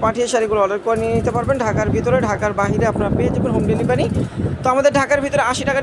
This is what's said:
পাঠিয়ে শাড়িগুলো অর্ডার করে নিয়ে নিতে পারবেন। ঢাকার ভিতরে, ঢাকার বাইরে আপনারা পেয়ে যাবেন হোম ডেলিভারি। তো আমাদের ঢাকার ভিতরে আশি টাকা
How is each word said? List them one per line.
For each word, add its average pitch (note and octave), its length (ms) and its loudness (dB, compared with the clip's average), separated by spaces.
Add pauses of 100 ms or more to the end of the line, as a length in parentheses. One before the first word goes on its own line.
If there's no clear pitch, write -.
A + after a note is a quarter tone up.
পাঠিয়ে A#3 280 0
শাড়িগুলো A3 300 2
অর্ডার G3 220 0
করে A3+ 160 2
নিয়ে A3+ 180 -2
নিতে A3 160 0
পারবেন। A#3+ 200 0 (100)
ঢাকার G#3+ 300 0
ভিতরে, A#3+ 220 2 (120)
ঢাকার G3+ 300 -2
বাইরে G#3 320 0
আপনারা G3+ 260 0
পেয়ে - 160 0
যাবেন B3 220 -2
হোম A3 160 0
ডেলিভারি। B3 340 0 (560)
তো C4 120 -2
আমাদের C#4 260 4
ঢাকার C#4 260 0
ভিতরে C#4+ 160 0 (100)
আশি B3+ 180 -4
টাকা C4+ 140 0